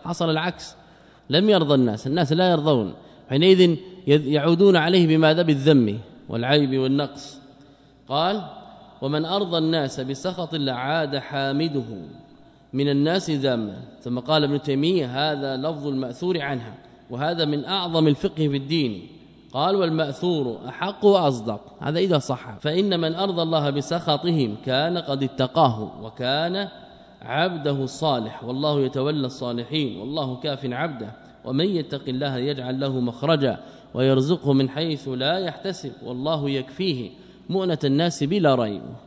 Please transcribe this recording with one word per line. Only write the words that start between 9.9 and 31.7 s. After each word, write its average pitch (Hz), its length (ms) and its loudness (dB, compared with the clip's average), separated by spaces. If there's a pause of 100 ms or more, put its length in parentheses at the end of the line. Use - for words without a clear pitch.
بسخط 160 540 -6
الله 143 180 -2
عاد 143 460 -4
حامده 139 680 -2 (920)
من 143 160 0
الناس 156 400 0
ذاما". 123 520 -2 (200)
ثم 123 180 -6
قال 151 240 2
ابن 143 180 0
تيمية: 143 680 0
"هذا 139 260 -4
لفظ 147 300 -6
المأثور 139 540 -4
عنها، 123 320 -6 (360)
وهذا 156 360 -2
من 147 200 -2
أعظم 165 420 0
الفقه 156 400 0
في 139 100 0
الدين". 135 500 -2 (460)
قال: 170 220 0
"والمأثور 160 840 0 (100)
أحق 196 360 -4
وأصدق"، 131 560 4 (180)
هذا 156 200 -2
إذا 180 180 4
صح، 123 420 -6
فإن 180 400 0
من 165 160 0
أرضى 185 260 -2
الله 160 280 0
بسخطهم 143 840 0 (100)
كان 147 320 0
قد 135 260 -4
اتقاه 127 680 0 (120)
وكان 156 640 -4 (540)
عبده 147 640 -2
الصالح، 123 600 -4
والله 143 380 0
يتولى 139 440 -2
الصالحين، 123 720 -4
والله 131 360 -6
كاف 139 300 -6
عبده، 123 460 -6 (340)
ومن 135 200 0
يتق 160 420 -2